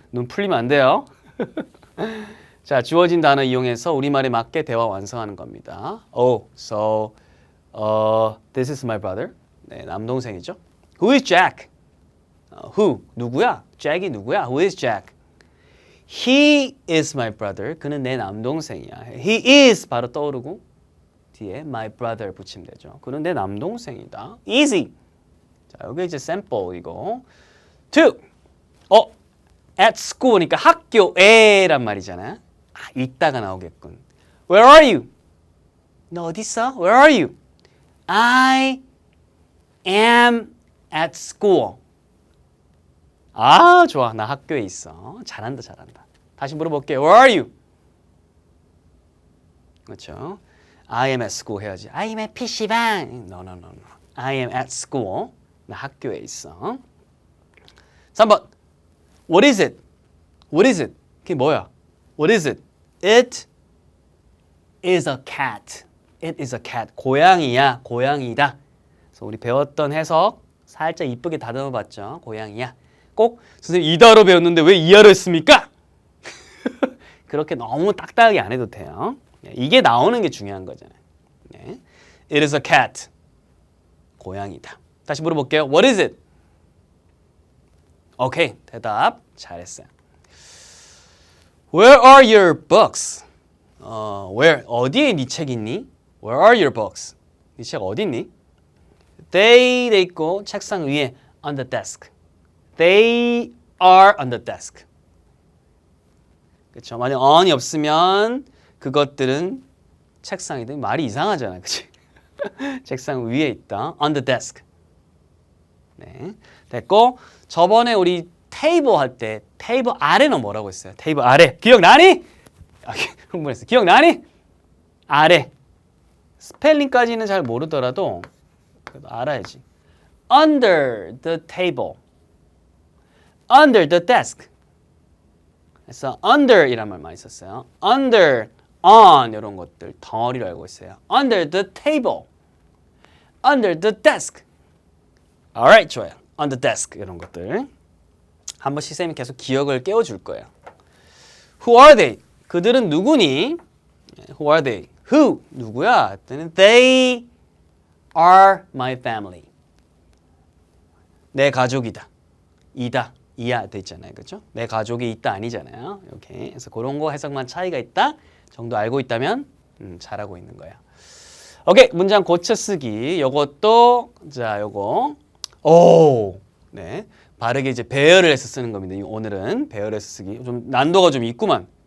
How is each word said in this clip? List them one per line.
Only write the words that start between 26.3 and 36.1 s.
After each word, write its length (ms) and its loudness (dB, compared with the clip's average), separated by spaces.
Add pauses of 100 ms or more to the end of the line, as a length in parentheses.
이거. 460 -14 (680)
Two. 280 2 (720)
어, 240 2 (680)
at 180 2
school니까 600 -2
학교에란 1300 4
말이잖아. 540 -12 (340)
아, 60 -20 (160)
있다가 460 -4
나오겠군. 580 -16 (520)
Where 200 8
are 240 10
you? 140 -6 (1000)
너 180 -12